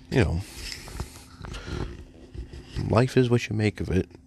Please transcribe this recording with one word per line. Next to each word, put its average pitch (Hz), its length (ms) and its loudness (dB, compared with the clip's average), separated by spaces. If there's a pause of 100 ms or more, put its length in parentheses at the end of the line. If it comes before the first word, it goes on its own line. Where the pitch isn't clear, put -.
(100)
You - 100 6
know, 82 200 2 (2500)
life 117 280 4
is 127 120 6
what 120 200 2
you 110 80 -4
make 107 240 2
of 82 100 -2
it, 92 180 2 (180)